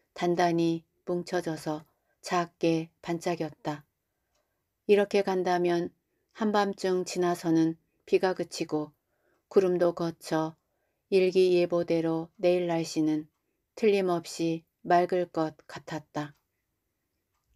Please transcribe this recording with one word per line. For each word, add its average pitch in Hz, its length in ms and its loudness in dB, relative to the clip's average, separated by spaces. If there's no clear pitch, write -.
단단히 170 720 0
뭉쳐져서 170 800 -6
작게 165 720 -2
반짝였다. 160 840 -6
이렇게 202 360 4
간다면 180 680 0
한밤중 196 720 0
지나서는 165 720 0
비가 185 280 0
그치고 160 580 -6
구름도 180 460 4
거쳐 160 640 -4
일기예보대로 175 1300 2
내일 180 320 2
날씨는 156 600 -2
틀림없이 175 880 -2
맑을 175 500 2
것 156 240 -4
같았다. 147 680 -10